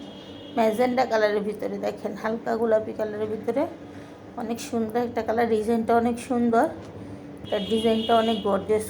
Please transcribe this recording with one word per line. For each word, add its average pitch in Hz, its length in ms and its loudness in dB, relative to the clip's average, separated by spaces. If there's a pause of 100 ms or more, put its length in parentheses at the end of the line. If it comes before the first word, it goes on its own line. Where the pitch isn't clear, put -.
(560)
ম্যাজেন্টা 240 560 4
কালারের 208 360 4
ভিতরে। 202 280 -4 (100)
দেখেন 208 260 -4 (100)
হালকা 226 380 -2
গোলাপি 220 380 2
কালারের 214 360 -4
ভিতরে 226 280 -2 (800)
অনেক 233 160 -4 (120)
সুন্দর 226 280 0 (100)
একটা 233 200 -2
কালার। 226 260 2
ডিজাইনটা 226 380 2 (100)
অনেক 233 140 2 (120)
সুন্দর, 240 380 4 (840)
তার 208 200 0
ডিজাইনটা 220 420 2 (100)
অনেক 226 140 2 (100)
গর্জিয়াস 202 440 2